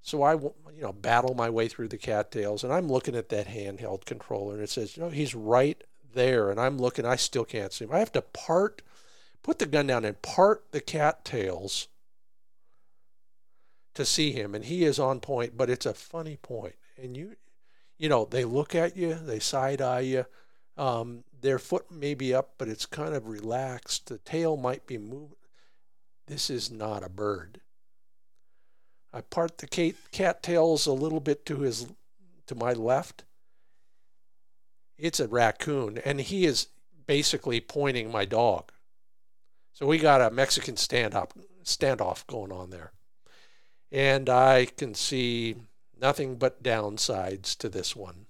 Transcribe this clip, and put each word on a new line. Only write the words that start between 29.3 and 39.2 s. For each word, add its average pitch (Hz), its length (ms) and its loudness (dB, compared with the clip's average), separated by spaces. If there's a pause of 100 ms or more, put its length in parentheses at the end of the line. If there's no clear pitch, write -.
the - 80 -14
cat, 165 280 0 (180)
cattails 165 760 2
a 147 60 2
little 156 280 0
bit 143 260 -2
to 143 140 -4
his, 120 260 -2 (600)
to - 80 -10
my 120 180 0
left. 120 520 0 (1700)
It's 165 240 -2
a 123 80 0
raccoon, 117 720 2
and 139 220 -2
he 185 240 0
is 135 240 2 (380)
basically 143 540 2
pointing 123 520 -2
my 104 120 2
dog. 110 460 2 (1000)